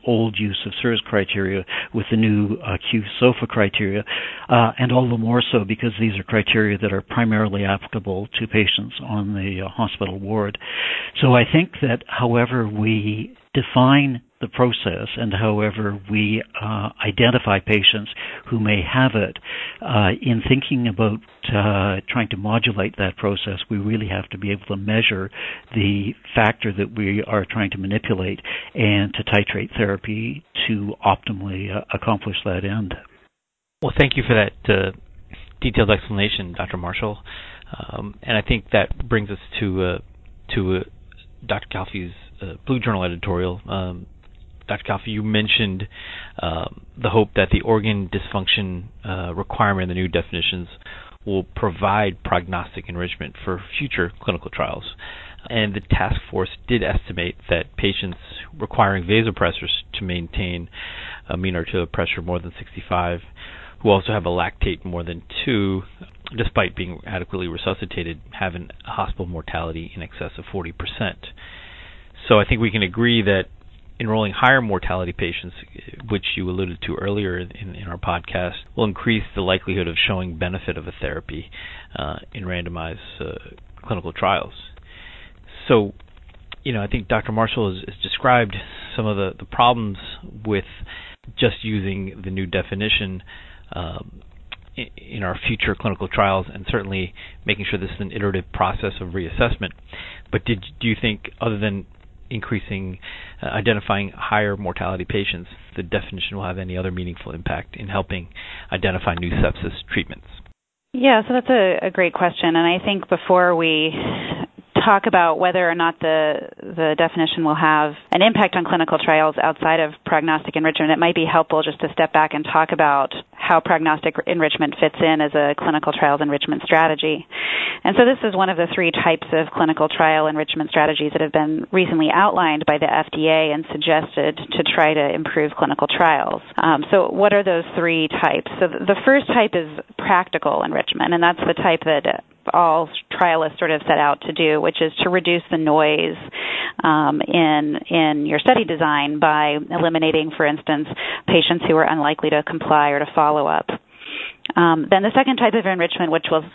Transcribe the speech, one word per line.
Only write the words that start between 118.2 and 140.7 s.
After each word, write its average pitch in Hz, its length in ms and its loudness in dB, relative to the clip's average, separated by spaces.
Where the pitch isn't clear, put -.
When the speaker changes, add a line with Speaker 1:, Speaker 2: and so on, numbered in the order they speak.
Speaker 3:
impact 208 340 4
on 175 80 0
clinical 165 340 2
trials 156 440 4
outside 160 380 2
of 151 120 0
prognostic 156 500 2
enrichment, 156 340 2
it 156 80 4
might 170 180 2
be 160 140 2
helpful 165 320 4
just 156 200 -4
to 165 100 -2
step - 220 2
back 156 200 4
and 151 120 -4
talk 156 260 2
about 143 400 4
how - 260 4
prognostic 160 560 2
enrichment 156 540 0
fits 156 220 4
in 160 180 4
as 147 160 0
a 147 220 4
clinical 151 340 0
trials 143 300 4
enrichment 147 420 -2
strategy. 156 640 2
And 196 140 2
so 240 80 8
this 254 180 2
is 208 120 0
one 190 140 4
of 185 60 0
the 165 180 2
three 170 180 2
types 160 420 0
of 160 200 2
clinical 160 360 2
trial 156 380 4
enrichment 151 420 -2
strategies 151 420 2
that 156 100 0
have 156 120 -2
been 156 400 2
recently 170 400 4
outlined 165 520 4
by 151 120 4
the 160 100 2
F - 240 2
D 156 160 0
A 160 240 4
and 156 200 -2
suggested 156 680 0
to - 80 2
try 156 300 4
to 147 200 2
improve 151 440 0
clinical 143 300 2
trials. - 540 2
Um, 151 340 2
so 190 220 6
what 202 220 4
are 202 100 4
those 175 200 0
three 165 320 2
types? 147 400 0
So 180 80 4
th-, - 200 -4
the 196 80 6
first 269 220 6
type 220 260 4
is 165 140 0
practical - 640 2
enrichment, - 500 0